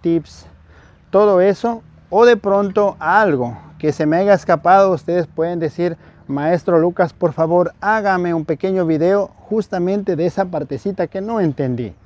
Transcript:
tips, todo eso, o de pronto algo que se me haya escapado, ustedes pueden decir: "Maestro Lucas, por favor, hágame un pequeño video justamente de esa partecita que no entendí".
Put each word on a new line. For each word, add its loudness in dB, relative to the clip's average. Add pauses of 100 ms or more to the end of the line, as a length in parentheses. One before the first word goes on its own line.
tips, -4 (640)
todo 4
eso, 0 (280)
o 4
de 6
pronto 0
algo 0 (220)
que -2
se -4
me 0
haya 4
escapado, 4
ustedes -2
pueden -4
decir: -4 (300)
"Maestro 0
Lucas, 0
por -2
favor, 0
hágame -2
un -4
pequeño -2
video 0 (180)
justamente -4
de 0
esa -4
partecita -6
que -8
no -4
entendí". -4 (120)